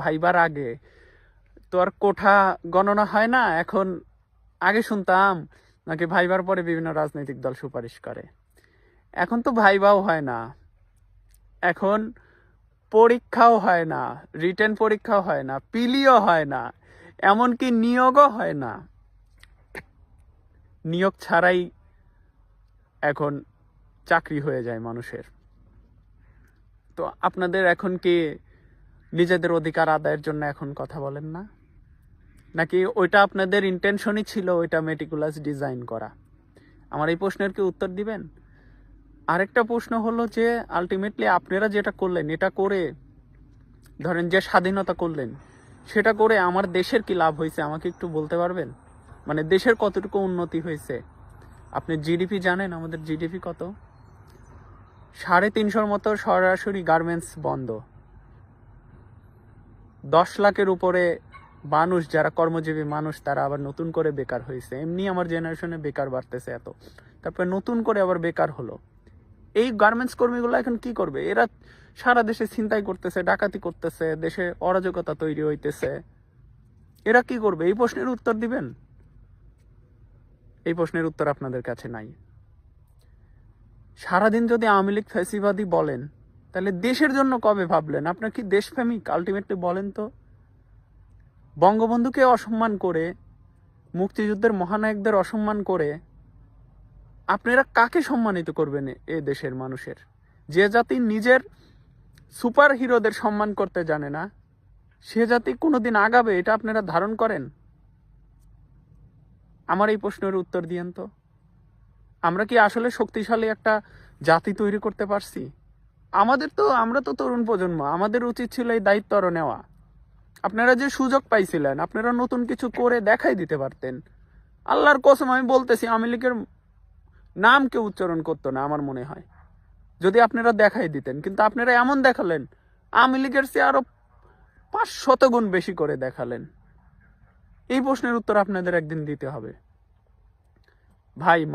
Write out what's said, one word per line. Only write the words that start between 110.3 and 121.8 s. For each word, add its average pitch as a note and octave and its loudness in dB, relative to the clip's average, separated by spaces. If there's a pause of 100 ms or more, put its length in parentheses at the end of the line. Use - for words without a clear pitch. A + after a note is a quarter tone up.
উত্তর F3+ -4 (100)
দিয়েন F3 -6 (100)
তো। G3 -12 (1200)
আমরা F3 0
কি A#3+ -2 (120)
আসলে A#3 -2 (120)
শক্তিশালী A3+ -2
একটা A3 -2 (480)
জাতি E3 2 (100)
তৈরি G#3 0
করতে G#3 -4
পারছি? G3+ -6 (800)
আমাদের B3+ 4
তো, G#4 2 (180)
আমরা A#3 0
তো - -4
তরুণ B3 -2
প্রজন্ম, F3+ 0 (160)
আমাদের G#3 0 (100)
উচিত A#3+ -6
ছিল A#3+ -2 (100)
এই G#3+ 0
দায়িত্ব G#3 2
আরো F3+ 2
নেওয়া। B2 -4 (880)
আপনারা A#3 4
যে C#4+ 0 (100)
সুযোগ C4+ 2 (100)
পাইছিলেন, E3 2 (100)